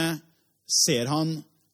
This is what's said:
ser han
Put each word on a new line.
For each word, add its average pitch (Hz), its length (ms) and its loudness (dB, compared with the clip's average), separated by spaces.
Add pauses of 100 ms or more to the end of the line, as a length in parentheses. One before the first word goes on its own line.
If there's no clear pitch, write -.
(640)
ser 120 460 2
han 160 240 0 (400)